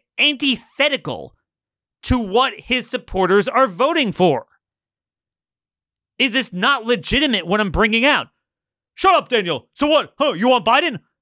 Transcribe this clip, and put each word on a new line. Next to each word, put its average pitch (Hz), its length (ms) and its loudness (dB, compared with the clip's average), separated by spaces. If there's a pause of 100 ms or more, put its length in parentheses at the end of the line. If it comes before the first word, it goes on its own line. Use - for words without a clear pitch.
(200)
antithetical 247 1160 -4 (680)
to 254 160 0
what 226 400 0
his 247 280 -4
supporters 190 600 0
are 262 180 2
voting 247 460 0
for. 147 340 0 (1700)
Is 240 140 0
this 254 200 -2
not 220 320 -2
legitimate 226 640 -2
what 202 120 0
I'm 202 120 -2
bringing 220 340 0
out? 233 220 0 (680)
"Shut 370 220 2
up, 294 120 0
Daniel. 175 460 -2
So 285 140 -2
what? 294 320 2
Huh, 285 140 0
you 202 160 0
want 247 140 4
Biden?" 254 360 0 (220)